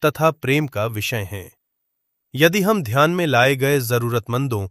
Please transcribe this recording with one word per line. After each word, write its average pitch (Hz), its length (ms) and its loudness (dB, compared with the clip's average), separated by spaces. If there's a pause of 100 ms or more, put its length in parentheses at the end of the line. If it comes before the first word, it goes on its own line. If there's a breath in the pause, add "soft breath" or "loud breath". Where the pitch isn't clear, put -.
तथा 156 280 2
प्रेम 143 360 -2
का 107 180 -4
विषय 107 460 -6
हैं। 95 200 -12 (800)
यदि 170 280 2
हम 202 220 2
ध्यान 139 280 2
में 180 160 0
लाए 131 280 4
गए 139 240 0
जरूरतमंदों 120 920 -2